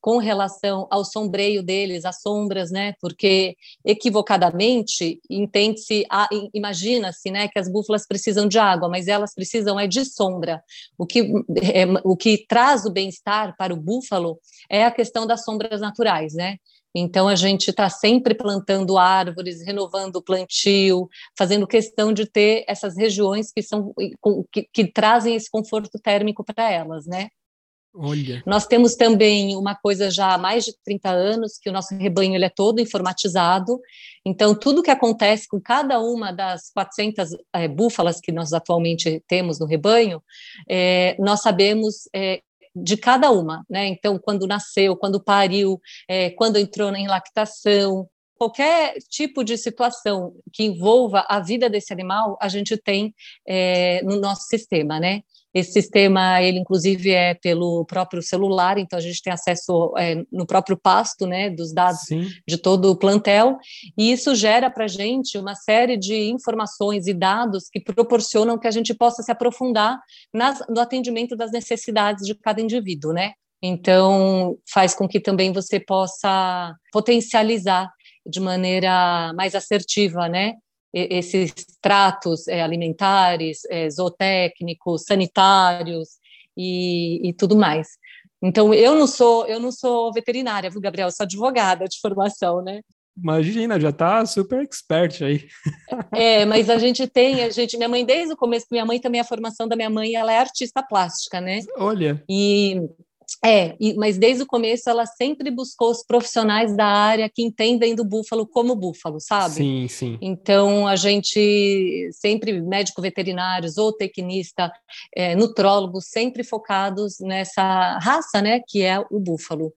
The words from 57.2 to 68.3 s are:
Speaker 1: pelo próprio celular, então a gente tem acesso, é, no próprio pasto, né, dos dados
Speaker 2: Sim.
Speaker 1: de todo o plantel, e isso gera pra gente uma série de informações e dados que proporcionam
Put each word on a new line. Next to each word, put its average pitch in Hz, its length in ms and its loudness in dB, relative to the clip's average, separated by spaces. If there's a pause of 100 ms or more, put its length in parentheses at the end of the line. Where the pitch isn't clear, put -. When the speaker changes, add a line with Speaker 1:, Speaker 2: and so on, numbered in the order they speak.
Speaker 1:
pelo 170 520 0
próprio 180 360 -4
celular, 190 560 0
então 180 220 -6
a - 20 -4
gente 175 220 -8
tem 214 100 -4
acesso, 175 640 0
é, 170 340 -2
no 180 140 -4
próprio 190 320 0
pasto, 202 480 2
né, 185 240 -2
dos 165 240 -8
dados 180 280 2
Speaker 2:
Sim. 170 260 -4 (200)
Speaker 1:
de 170 100 -4
todo 190 340 4
o 180 40 4
plantel, 208 640 4 (400)
e 220 140 4
isso 254 240 2
gera 220 340 4
pra 226 180 -6
gente 214 480 -6
uma 196 200 -8
série 233 420 2
de 208 320 -2
informações 208 800 -4
e 202 60 -2
dados 196 580 -2
que - 80 -6
proporcionam 226 800 2